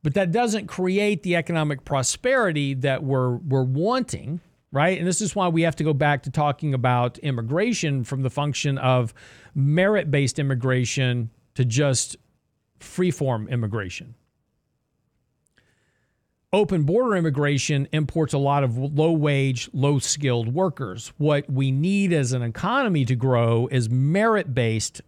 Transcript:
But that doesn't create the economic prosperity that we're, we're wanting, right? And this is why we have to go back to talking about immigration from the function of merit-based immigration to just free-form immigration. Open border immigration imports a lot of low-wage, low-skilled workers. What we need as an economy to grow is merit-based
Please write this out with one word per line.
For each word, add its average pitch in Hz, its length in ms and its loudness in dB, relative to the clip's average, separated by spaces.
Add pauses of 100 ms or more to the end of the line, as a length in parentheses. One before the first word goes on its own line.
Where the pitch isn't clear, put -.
But 147 120 -2
that 190 180 2
doesn't 220 340 0
create 190 560 0
the 175 140 0
economic 156 480 -2
prosperity 151 880 0
that 131 280 0
we're, 127 340 0
we're 135 260 0
wanting, 165 760 -2 (320)
right? 165 260 2
And 170 80 -2
this 185 140 0
is 208 160 -4
why 185 120 0
we 165 140 2
have 165 140 0
to 156 80 -4
go 156 80 2
back 147 300 2
to 135 80 -6
talking 147 420 -2
about 123 460 0
immigration 143 840 -2
from 135 180 -4
the 131 80 0
function 143 480 -2
of 127 340 2 (420)
merit-based 151 840 2
immigration 127 920 0 (260)
to 127 120 0
just 131 500 0 (600)
free-form 135 720 -2
immigration. 110 680 -4 (2500)
Open 185 300 2
border 214 320 2
immigration 143 760 0
imports 156 400 -2
a 147 60 0
lot 139 260 2
of 120 140 -2
low-wage, 143 920 0
low-skilled 131 800 0
workers. 139 680 -4
What 147 300 2
we 135 220 0
need 185 420 2
as 135 200 0
an 127 100 -2
economy 175 640 0
to 127 100 0
grow 117 560 2
is 120 200 0
merit-based 135 1160 0